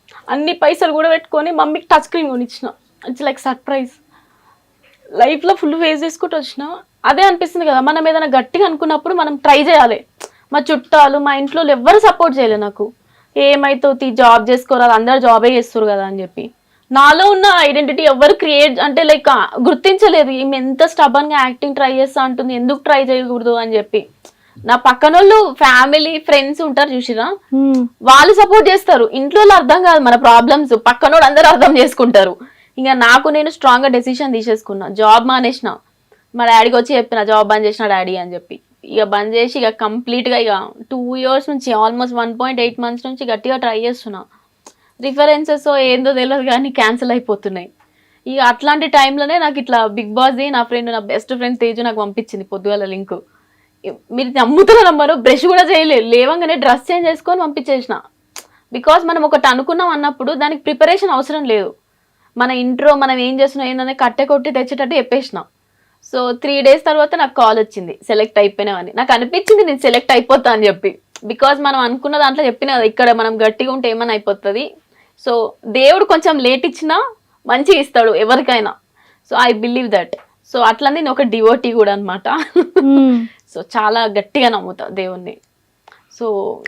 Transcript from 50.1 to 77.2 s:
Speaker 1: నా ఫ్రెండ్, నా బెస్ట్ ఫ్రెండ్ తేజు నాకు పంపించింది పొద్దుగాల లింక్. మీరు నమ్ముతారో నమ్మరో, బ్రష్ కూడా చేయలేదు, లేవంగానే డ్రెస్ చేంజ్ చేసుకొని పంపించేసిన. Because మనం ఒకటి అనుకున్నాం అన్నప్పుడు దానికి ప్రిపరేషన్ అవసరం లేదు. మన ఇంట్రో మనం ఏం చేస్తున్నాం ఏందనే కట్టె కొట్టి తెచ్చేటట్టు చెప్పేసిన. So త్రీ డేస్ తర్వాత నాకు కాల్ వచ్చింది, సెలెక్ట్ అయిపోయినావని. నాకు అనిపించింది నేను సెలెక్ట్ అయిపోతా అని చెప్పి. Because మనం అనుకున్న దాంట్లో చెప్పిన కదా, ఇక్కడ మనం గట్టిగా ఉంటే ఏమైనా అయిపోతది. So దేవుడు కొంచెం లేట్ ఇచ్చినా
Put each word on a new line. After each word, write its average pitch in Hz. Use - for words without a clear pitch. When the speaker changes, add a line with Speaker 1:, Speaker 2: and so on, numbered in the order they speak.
Speaker 1:
నా 247
ఫ్రెండ్, 240
నా 226
బెస్ట్ 220
ఫ్రెండ్ 247
తేజు 233
నాకు 226
పంపించింది 208
పొద్దుగాల 202
లింక్. 190
మీరు 254
నమ్ముతారో 330
నమ్మరో, 294
బ్రష్ 262
కూడా 359
చేయలేదు, 320
లేవంగానే 285
డ్రెస్ 262
చేంజ్ 349
చేసుకొని 349
పంపించేసిన. 277
Because 311
మనం 330
ఒకటి 294
అనుకున్నాం 294
అన్నప్పుడు 294
దానికి 294
ప్రిపరేషన్ 330
అవసరం 285
లేదు. 214
మన 247
ఇంట్రో 254
మనం 262
ఏం 262
చేస్తున్నాం 269
ఏందనే 262
కట్టె 254
కొట్టి 285
తెచ్చేటట్టు 254
చెప్పేసిన. 247
So 247
త్రీ 277
డేస్ 277
తర్వాత 302
నాకు 285
కాల్ 226
వచ్చింది, 202
సెలెక్ట్ 214
అయిపోయినావని. 202
నాకు 254
అనిపించింది 359
నేను 285
సెలెక్ట్ 247
అయిపోతా 247
అని 214
చెప్పి. 190
Because 269
మనం 277
అనుకున్న 254
దాంట్లో 285
చెప్పిన 269
కదా, 247
ఇక్కడ 226
మనం 226
గట్టిగా 220
ఉంటే 254
ఏమైనా 226
అయిపోతది. 208
So 233
దేవుడు 269
కొంచెం 320
లేట్ 262
ఇచ్చినా 320